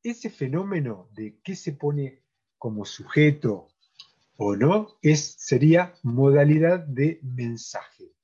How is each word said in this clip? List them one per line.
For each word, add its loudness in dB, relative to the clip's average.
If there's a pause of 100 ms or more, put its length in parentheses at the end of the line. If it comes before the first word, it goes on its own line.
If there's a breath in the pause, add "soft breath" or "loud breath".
Ese -10
fenómeno -6
de -14
qué -10
se -12
pone -6 (340)
como -8
sujeto 0 (680)
o -2
no, 0
es, 2
sería 2 (100)
modalidad 4
de -4
mensaje. -12 (120)